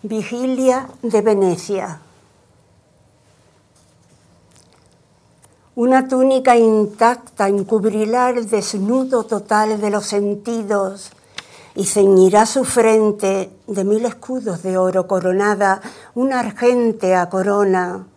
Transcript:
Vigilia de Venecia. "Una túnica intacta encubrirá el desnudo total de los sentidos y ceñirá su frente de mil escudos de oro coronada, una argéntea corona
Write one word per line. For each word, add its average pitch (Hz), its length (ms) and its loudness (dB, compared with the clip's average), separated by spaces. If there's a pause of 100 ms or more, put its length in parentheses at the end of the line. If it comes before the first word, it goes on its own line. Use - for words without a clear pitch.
Vigilia 254 840 -2 (120)
de 226 220 0
Venecia. 190 800 -2 (3750)
"Una 262 340 2
túnica 262 480 4
intacta 220 920 0
encubrirá 214 800 0
el 233 220 -4
desnudo 226 760 -2
total 214 560 -2
de 208 80 -2
los 202 160 -2
sentidos 202 1080 -4 (640)
y 196 100 -4
ceñirá 196 600 6
su 254 200 -2
frente 208 920 0 (120)
de 196 160 -4
mil 214 200 0
escudos 233 600 -8
de 185 120 -4
oro 185 300 0
coronada, 190 720 0 (360)
una 254 240 -2
argéntea 220 880 0
corona 190 880 -2